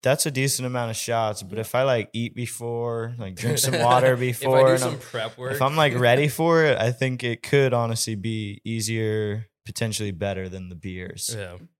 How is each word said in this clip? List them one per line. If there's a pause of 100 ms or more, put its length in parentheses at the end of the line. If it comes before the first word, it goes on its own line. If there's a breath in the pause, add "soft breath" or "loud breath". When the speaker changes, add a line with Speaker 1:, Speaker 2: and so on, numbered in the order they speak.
Speaker 1:
that's
a
decent
amount
of
shots,
but
Speaker 2:
Yeah.
Speaker 1:
if
I,
like,
eat
before,
like,
drink
Speaker 3:
<laughs>
Speaker 1:
some
water
Speaker 3:
If
I
Speaker 1:
before,
Speaker 3:
do
Speaker 1:
and
Speaker 3:
some
Speaker 1:
I'm,
Speaker 3:
prep
Speaker 1:
if
Speaker 3:
work.
Speaker 1:
I'm,
like,
ready
Speaker 3:
<laughs>
Speaker 1:
for
it,
I
think
it
could
honestly
be
easier, (180)
potentially
better
than
the
beers.
Speaker 3:
Yeah. (240)